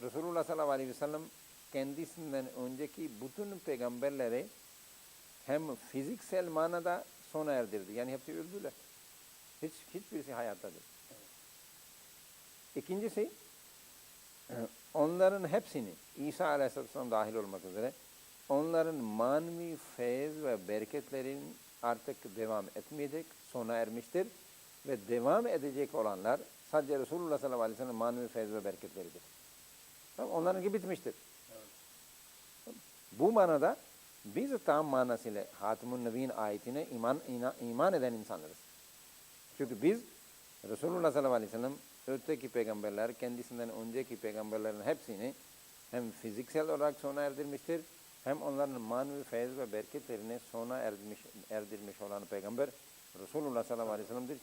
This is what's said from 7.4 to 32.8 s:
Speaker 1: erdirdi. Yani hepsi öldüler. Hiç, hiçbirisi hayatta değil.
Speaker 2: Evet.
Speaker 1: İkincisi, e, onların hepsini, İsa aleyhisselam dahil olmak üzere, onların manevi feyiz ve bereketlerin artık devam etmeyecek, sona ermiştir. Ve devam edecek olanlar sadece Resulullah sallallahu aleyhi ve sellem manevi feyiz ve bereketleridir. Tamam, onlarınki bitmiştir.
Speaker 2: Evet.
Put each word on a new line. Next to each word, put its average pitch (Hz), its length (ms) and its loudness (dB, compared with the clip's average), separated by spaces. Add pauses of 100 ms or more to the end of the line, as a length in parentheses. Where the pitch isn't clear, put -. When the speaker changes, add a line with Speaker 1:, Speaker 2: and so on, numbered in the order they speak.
Speaker 1:
erdirdi. 104 400 0
Yani 123 200 -2
hepsi 135 200 -6
öldüler. 165 400 -6 (880)
Hiç, 156 100 -4 (220)
hiçbirisi 170 380 -6
hayatta 113 360 -4
değil. 80 140 -14 (280)
Speaker 2:
Evet. - 100 -18 (1600)
Speaker 1:
İkincisi, 208 460 -2 (1200)
e, 127 40 -8 (400)
onların 180 540 4
hepsini, 143 420 0 (260)
İsa 151 300 0
aleyhisselam 139 640 0
dahil 107 240 2
olmak 98 300 -4
üzere, 104 280 -4 (560)
onların 160 460 4
manevi 151 840 2 (200)
feyiz 139 460 0
ve 110 260 0
bereketlerin 135 880 -4 (260)
artık 117 540 -2
devam 110 280 0 (120)
etmeyecek, 147 500 -4 (260)
sona 117 220 -2
ermiştir. 117 520 0 (600)
Ve 113 220 -4
devam 135 380 6
edecek 143 480 0
olanlar 107 460 2 (300)
sadece 147 280 4
Resulullah 151 400 0
sallallahu 127 240 2
aleyhi 113 180 0
ve 127 40 -4
sellem 123 100 -4
manevi 120 340 0
feyiz 110 240 -2
ve 107 120 -2
bereketleridir. 95 580 -8 (920)
Tamam, 220 160 -4
onlarınki 185 420 2
bitmiştir. 180 400 -2 (380)
Speaker 2:
Evet. - 1200 -18 (360)